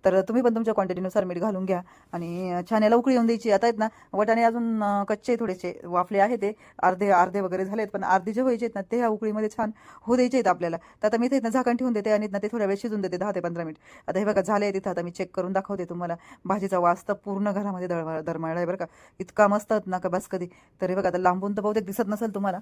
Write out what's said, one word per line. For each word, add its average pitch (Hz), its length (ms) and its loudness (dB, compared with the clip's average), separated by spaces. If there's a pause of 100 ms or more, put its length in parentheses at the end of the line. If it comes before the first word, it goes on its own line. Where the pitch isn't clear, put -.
तर 190 160 6
तुम्ही 226 220 0
पण 233 120 4
तुमच्या 226 180 0
क्वांटिटीनुसार 185 500 -2
मीठ 180 140 -4
घालून 190 280 -2
घ्या 185 160 0 (320)
आणि 175 560 -4
छान 214 140 2
याला 220 120 6
उकळी 247 180 4
येऊन 233 120 4
द्यायची. 226 260 0
आता 202 160 4
आहेत 226 120 2
ना 214 80 2 (260)
वटाणे 220 300 4
अजून, 226 400 2
अं, 202 200 2
कच्चे 214 320 -2
थोडेसे 185 480 -4
वाफले 180 360 0
आहे 220 160 4
ते, 202 180 -2 (300)
अर्धे, 185 260 2
अर्धे 185 320 4
वगैरे 185 240 -2
झालेत, 208 220 -4
पण 196 160 -6
अर्धे 190 300 2
जे 233 80 0
व्हायचे 240 240 0
आहेत 226 100 -6
ना 196 60 -6 (100)
ते 233 60 0
ह्या 240 100 2
उकळीमध्ये 214 420 -2
छान 220 220 -4 (300)
होऊ 233 140 2
द्यायचे 254 220 4
आहेत 208 100 2
आपल्याला. 170 300 0
तर - 300 -4
आता 220 100 2
मी 233 80 2
इथे 269 100 2
आहेत 254 80 2
ना 226 60 0
झाकण 247 260 2
ठेवून 247 180 0
देते 214 180 0
आणि 214 200 2
ना 202 60 -4
ते 208 100 -2
थोड्या 214 200 0
वेळ 196 140 2
शिजून 214 200 -4
देते, 180 160 -2
दहा 196 140 -2
ते 190 80 -2
पंधरा 170 240 -4
मिनिट. - 460 -12
आता 180 100 0
हे 208 60 0
बघा 202 160 2
झाले 208 300 0
तिथं, 190 180 -4
आता 175 120 -4
मी 170 100 -6
चेक 180 240 -8
करून 185 180 -4
दाखवते 190 320 -4
तुम्हाला. 175 300 -6 (300)
भाजीचा 190 340 0
वास 175 280 2
तर 208 60 0
पूर्ण 202 380 -4
घरामध्ये 190 360 -4
दळमळ-, 160 340 -4
दरमळला 165 340 -4
आहे 175 100 0
बरं 175 100 -2
का, 190 100 -6 (340)
इतका 202 280 2
मस्त 208 260 0
होत 208 120 0
ना 185 120 -4
का 180 120 -4
बस 185 180 -4
कधी. 180 200 -6 (340)
तर 185 80 -2
हे 185 60 -2
बघा 190 140 0
आता 180 80 -2
लांबून 185 360 2
तर 208 80 -2
बहुतेक 208 240 0
दिसत 202 220 -4
नसेल 208 280 -4
तुम्हाला 196 260 -2